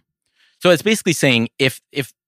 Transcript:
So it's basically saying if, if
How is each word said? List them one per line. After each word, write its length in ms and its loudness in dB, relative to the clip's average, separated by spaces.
So 100 2
it's 120 2
basically 320 -2
saying 340 0
if, 220 -2
if 220 -8